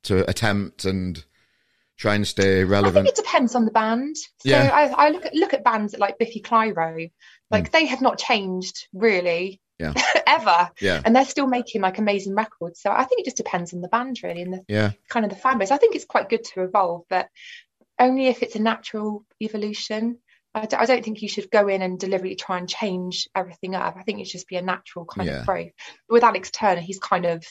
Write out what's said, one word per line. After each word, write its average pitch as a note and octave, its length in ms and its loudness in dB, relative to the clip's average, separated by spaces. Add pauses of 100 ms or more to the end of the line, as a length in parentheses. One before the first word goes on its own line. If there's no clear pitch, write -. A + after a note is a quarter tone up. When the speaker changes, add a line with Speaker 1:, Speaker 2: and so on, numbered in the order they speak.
Speaker 1:
to F#2+ 240 2
attempt G2+ 580 -2
and F2+ 380 -4 (720)
try G#2 180 2
and G#2 120 0
stay F#2+ 380 4
relevant? G2 320 4
Speaker 2:
I - 40 8 (100)
think - 60 -2
it G#4+ 60 0
depends C4 320 0
on A#3 80 4
the A3 80 0
band. A#3 460 0
So - 320 -6
Speaker 1:
Yeah. - 240 6
Speaker 2:
I, C#4+ 340 6
I - 40 6
look F4+ 140 -6
at, - 80 -6
look D#4+ 200 2
at C4+ 100 -2
bands G#3+ 340 0
like G3+ 220 0
Biffy A3+ 220 -4
Clyro. E3+ 680 -2 (400)
Like, G3 200 0
Speaker 1:
Mm. - 20 -4
Speaker 2:
they D#4+ 140 4
have B3 160 -4
not B3+ 160 2
changed F#3+ 760 -4
really F#3 680 0 (180)
Speaker 1:
Yeah. - 140 -4 (180)
Speaker 2:
<laughs> - 160 2
ever. F#3+ 420 4 (120)
Speaker 1:
Yeah. F2+ 240 2
Speaker 2:
And A3+ 100 6
they're C4+ 80 6
still C4+ 240 -2
making, B3 320 -4
like, F#3 180 0
amazing G3+ 380 -2
records. G3 460 -6
So G3+ 100 -2
I B3+ 140 2
think A#4+ 160 -2
it - 40 -8
just B3 120 -8
depends F3 360 -6
on F3 60 -10
the F3+ 80 -8
band B3 360 -4
really F3 180 -8
and F3+ 120 -10
the F#3 140 -12
Speaker 1:
Yeah. G#2 240 0 (180)
Speaker 2:
kind A3+ 160 0
of G3 40 -4
the - 80 -12
fan C4 220 2
base. G3 120 0
I C#4 60 4
think G#4+ 180 4
it's - 80 -8
quite - 240 -2
good - 160 -2 (100)
to F#3 100 -4
evolve, F#3 460 0
but F3+ 200 -2 (680)
only C4 300 4
if B3 160 0
it's - 120 -8
a G#3+ 60 -4
natural G#3+ 640 -4 (180)
evolution. A3 760 -6 (360)
I A3 120 -4
d-, G#3+ 120 -2
I A#3 80 6
don't B3+ 180 4
think G#3+ 180 -8
you G#3 80 -8
should - 220 -8
go G#3 180 6
in F#3+ 120 0
and F#3 180 -2
deliberately F#3+ 360 -2
try F#3 220 -6
and F3+ 100 -8
change F3+ 680 -6
everything F#3 400 -8
up. F3 220 -4
I F#3+ 60 -20
think G#3 160 -8
it F#3+ 80 -12
should F3 120 -14
just - 100 -18
be F#3 80 -10
a F3+ 40 -4
natural F3+ 440 -8
kind F2+ 240 -8
Speaker 1:
Yeah. C#2 120 -6
Speaker 2:
of - 40 -10
growth. F2 260 -4 (380)
With A#3 140 6
Alex G3 280 0
Turner, F#3 300 0
he's F#3+ 180 -12
kind F3 260 -2
of E3 260 -4